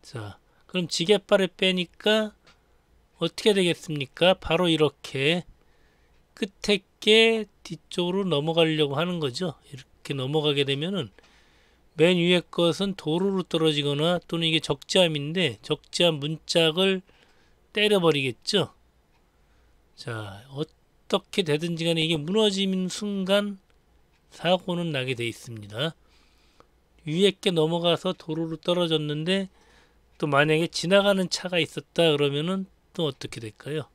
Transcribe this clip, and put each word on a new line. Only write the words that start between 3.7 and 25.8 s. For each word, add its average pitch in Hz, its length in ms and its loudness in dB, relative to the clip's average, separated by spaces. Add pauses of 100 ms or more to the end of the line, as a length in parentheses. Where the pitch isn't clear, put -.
바로 175 340 0
이렇게 151 760 0 (880)
끝에 - 460 -2 (200)
게 226 460 4 (160)
뒤쪽으로 180 640 -4
넘어가려고 156 720 2
하는 175 240 -2
거죠. 151 340 -4 (180)
이렇게 - 400 -14
넘어가게 143 520 0
되면은 143 460 -4 (880)
맨 175 200 6
위에 175 220 4 (100)
것은 180 440 0
도로로 185 500 -2
떨어지거나 156 840 0
또는 170 180 -2
이게 160 140 2
적재함인데 156 1000 0
적재함 - 540 0
문짝을 165 840 0 (720)
때려버리겠죠. 165 1000 0 (1200)
자, 107 540 -12
어떻게 - 920 -6
되든지 165 440 -2
간에 165 160 2
이게 160 160 0
무너지는 190 680 0
순간 202 680 -2 (720)
사고는 175 640 -2
나게 131 220 -4
돼 117 120 -4
있습니다. 113 680 -8 (1120)